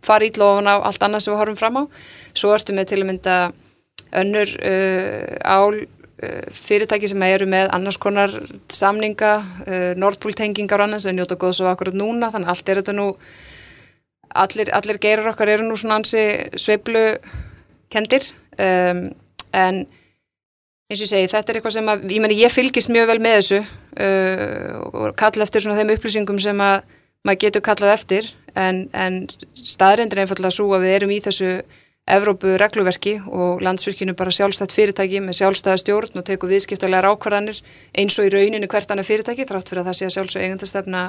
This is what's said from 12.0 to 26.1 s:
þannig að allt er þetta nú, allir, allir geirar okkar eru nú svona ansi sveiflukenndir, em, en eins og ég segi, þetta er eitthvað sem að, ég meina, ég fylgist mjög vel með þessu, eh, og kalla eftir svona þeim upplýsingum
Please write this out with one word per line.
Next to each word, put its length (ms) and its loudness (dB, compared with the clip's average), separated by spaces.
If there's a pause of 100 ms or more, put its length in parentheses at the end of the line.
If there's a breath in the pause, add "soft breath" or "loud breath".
þannig 180 -6
að 20 -4
allt 200 -4
er 120 2
þetta 140 -4
nú, 200 -2 (1200 loud breath)
allir, 380 -2
allir 260 -2
geirar 320 2
okkar 160 0
eru 160 2
nú 140 -2
svona 180 -2
ansi 540 0 (100)
sveiflukenndir, 1700 -2 (240)
em, 560 0 (400)
en 280 2 (1120 soft breath)
eins 80 -4
og 60 -4
ég 60 0
segi, 200 2
þetta 220 -2
er 80 -4
eitthvað 160 -2
sem 100 -2
að, 140 0 (100)
ég 120 0
meina, 120 2
ég 160 6
fylgist 400 0
mjög 160 4
vel 160 2
með 160 6
þessu, 200 2 (360 loud breath)
eh, 800 -2 (180)
og 240 -4
kalla 300 2
eftir 180 0
svona 160 0
þeim 160 2
upplýsingum 460 -2